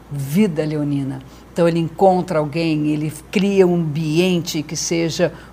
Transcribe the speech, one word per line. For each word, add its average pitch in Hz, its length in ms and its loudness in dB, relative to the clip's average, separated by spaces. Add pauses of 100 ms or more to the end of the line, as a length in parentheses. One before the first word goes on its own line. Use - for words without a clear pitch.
vida 156 560 0
leonina. 143 540 -2 (340)
Então 170 140 4
ele 170 100 2
encontra 180 640 2
alguém, 151 480 -2
ele 151 260 -2 (160)
cria 196 380 2
um 175 80 4
ambiente 160 880 0
que 160 120 -10
seja 165 560 -2 (220)